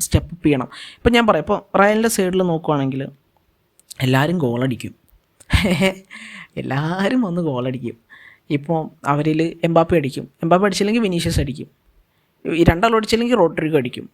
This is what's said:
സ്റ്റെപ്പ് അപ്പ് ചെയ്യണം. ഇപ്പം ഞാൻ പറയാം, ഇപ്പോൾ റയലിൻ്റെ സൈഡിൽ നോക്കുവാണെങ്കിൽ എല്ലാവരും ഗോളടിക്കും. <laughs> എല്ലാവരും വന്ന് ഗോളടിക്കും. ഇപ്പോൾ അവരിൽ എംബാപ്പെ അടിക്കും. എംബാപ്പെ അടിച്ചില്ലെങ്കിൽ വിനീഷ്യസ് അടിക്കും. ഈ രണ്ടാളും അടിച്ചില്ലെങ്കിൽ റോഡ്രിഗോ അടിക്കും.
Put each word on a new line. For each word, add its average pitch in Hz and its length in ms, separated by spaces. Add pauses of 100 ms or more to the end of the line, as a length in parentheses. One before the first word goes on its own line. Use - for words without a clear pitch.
സ്റ്റെപ്പ് 151 320
അപ്പ് 170 140
ചെയ്യണം. 139 220 (280)
ഇപ്പം - 160
ഞാൻ 233 140
പറയാം, 170 160
ഇപ്പോൾ - 360
റയലിൻ്റെ 214 300
സൈഡിൽ 185 340
നോക്കുവാണെങ്കിൽ 143 640 (920)
എല്ലാവരും 139 360
ഗോളടിക്കും. 120 560 (540)
<laughs> 190 560 (520)
എല്ലാവരും 165 680
വന്ന് 175 200
ഗോളടിക്കും. 127 540 (540)
ഇപ്പോൾ 156 400 (160)
അവരിൽ 156 580
എംബാപ്പെ 165 320
അടിക്കും. 165 320 (140)
എംബാപ്പെ 180 240
അടിച്ചില്ലെങ്കിൽ 202 340
വിനീഷ്യസ് 170 400
അടിക്കും. 147 260 (880)
ഈ 170 100
രണ്ടാളും 185 320
അടിച്ചില്ലെങ്കിൽ 233 400
റോഡ്രിഗോ 160 400
അടിക്കും. - 380